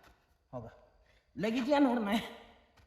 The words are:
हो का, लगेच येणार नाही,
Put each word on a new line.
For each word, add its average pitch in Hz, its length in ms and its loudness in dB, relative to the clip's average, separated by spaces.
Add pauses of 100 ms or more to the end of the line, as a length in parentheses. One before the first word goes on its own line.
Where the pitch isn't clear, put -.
(520)
हो 131 80 -10
का, - 80 -14 (680)
लगेच 226 320 -2
येणार 277 300 4
नाही, 208 220 0 (680)